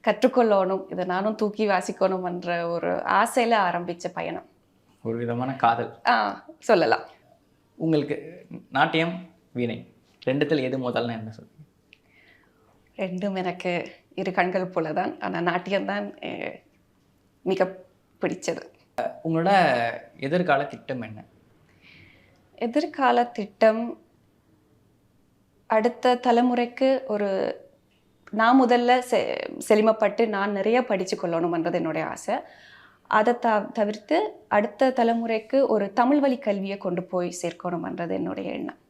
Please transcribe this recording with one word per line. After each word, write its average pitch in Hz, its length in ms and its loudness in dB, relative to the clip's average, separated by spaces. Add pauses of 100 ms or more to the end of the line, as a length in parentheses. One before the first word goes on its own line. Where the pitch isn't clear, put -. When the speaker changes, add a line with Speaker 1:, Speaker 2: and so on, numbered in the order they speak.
Speaker 1:
கற்றுக்கொள்ளணும், 208 840 2
இதை 180 140 -4
நானும் 196 300 -2
தூக்கி 214 320 -2
வாசிக்கணும் 190 580 0
என்ற 175 420 -4
ஒரு 170 240 -4
ஆசையில 226 680 2
ஆரம்பிச்ச 175 460 -2 (100)
பயணம். 165 320 -8 (580)
Speaker 2:
ஒரு 113 140 -6
விதமான 120 380 -4
காதல். 120 520 0
Speaker 1:
ஆ, 214 380 0 (140)
சொல்லலாம். 165 440 4 (720)
Speaker 2:
உங்களுக்கு 151 720 -2 (260)
நாட்டியம், 165 540 0 (260)
வீணை 120 420 -6 (320)
ரெண்டுத்துல 143 360 0
எது 127 280 -4
முதல்னு 120 220 -2
என்ன 110 260 -10
சொல்றீங்க? - 540 -20 (1040)
Speaker 1:
ரெண்டும் 190 380 -4
எனக்கு 180 560 -4 (240)
இரு 185 160 -4
கண்கள் 185 380 0
போலதான். 170 520 -4
ஆனா, 175 340 -2
நாட்டியம்தான், 196 640 -4
அஹ், - 400 -10 (840)
மிக 185 360 -2 (440)
பிடிச்சது. 175 400 -4 (640)
Speaker 2:
உங்களோட 165 560 4 (400)
எதிர்கால 147 460 0
திட்டம் 123 360 -10
என்ன? 107 220 -14 (1300)
Speaker 1:
எதிர்கால 240 720 2
திட்டம், 220 720 0 (1700)
அடுத்த 233 480 2
தலைமுறைக்கு 247 880 2
ஒரு, 202 560 -2 (680)
நான் 240 320 6
முதல்ல 240 360 6 (120)
செ-, - 260 0 (320)
செழுமைப்பட்டு 220 580 4
நான் 202 240 -2
நிறைய 220 340 0
படிச்சு 190 320 -2
கொள்ளணும்ன்றது 170 560 -2
என்னுடைய 160 340 -2
ஆசை. - 280 -6 (720)
அதை 233 320 2
த-, 214 340 0
தவிர்த்து 226 600 -2 (140)
அடுத்த 226 420 2
தலைமுறைக்கு 233 800 0
ஒரு 202 260 0
தமிழ் 262 260 4
வழி 269 180 2
கல்வியை 202 400 -4
கொண்டு 180 260 -4
போய் 175 380 -4
சேர்க்கணும்ன்றது 175 680 -6
என்னுடைய 190 420 -6
எண்ணம். - 260 -8 (120)